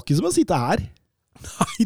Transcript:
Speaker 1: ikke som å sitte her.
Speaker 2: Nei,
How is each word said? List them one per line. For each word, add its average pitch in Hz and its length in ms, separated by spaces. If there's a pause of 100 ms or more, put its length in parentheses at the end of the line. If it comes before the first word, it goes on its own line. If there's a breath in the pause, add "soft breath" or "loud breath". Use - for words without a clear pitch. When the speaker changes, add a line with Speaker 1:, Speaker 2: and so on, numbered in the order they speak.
Speaker 1:
ikke 143 80
som 196 160
å - 0
sitte 302 240
her. 131 240 (640)
Speaker 2:
Nei, - 420